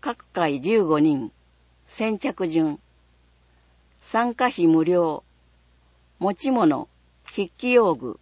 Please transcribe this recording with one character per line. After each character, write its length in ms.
各 280
回 320
十 220
五 160
人。 320
先 320
着 300
順。 300
参 340
加 120
費 200
無 180
料。 400
持 160
ち 160
物、 380
筆 240
記 240
用 220
具。 280